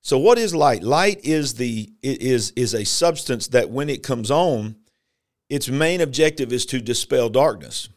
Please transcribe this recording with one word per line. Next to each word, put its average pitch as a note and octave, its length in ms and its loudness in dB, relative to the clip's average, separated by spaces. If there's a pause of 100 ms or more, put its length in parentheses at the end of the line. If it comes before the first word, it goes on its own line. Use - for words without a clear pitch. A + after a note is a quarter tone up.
So - 160 0
what G#3+ 200 6
is G#3+ 180 -2
light? C3+ 280 2
Light E3+ 420 0
is D3 300 0
the, A2+ 340 -4 (120)
i-, C3+ 200 -4
is, A#2+ 340 0
is A#2+ 180 0
a G#2+ 120 -2
substance D3 640 -2
that A#2+ 220 2
when C#3 200 -4
it C#3 140 -6
comes A#2 280 -4
on, B2+ 460 0 (720)
its C#3+ 180 -2
main D#3+ 320 0
objective D3 540 0
is B2 140 -2
to C3+ 120 -4
dispel A#2 500 0
darkness. G#2+ 680 0